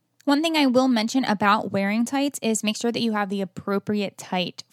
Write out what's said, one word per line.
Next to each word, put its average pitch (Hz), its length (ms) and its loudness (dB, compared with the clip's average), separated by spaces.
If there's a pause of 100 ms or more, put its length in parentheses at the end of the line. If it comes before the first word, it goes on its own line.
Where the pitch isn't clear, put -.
(240)
One 285 180 2
thing 320 160 0
I 294 80 4
will 254 220 4
mention 240 360 2
about 208 480 2
wearing 202 320 0
tights 277 380 -2
is 226 220 0
make 214 140 -2
sure 233 140 -2
that 240 100 -4
you 226 100 0
have 208 180 -2
the 196 120 -4
appropriate 202 760 -4
tight - 560 -6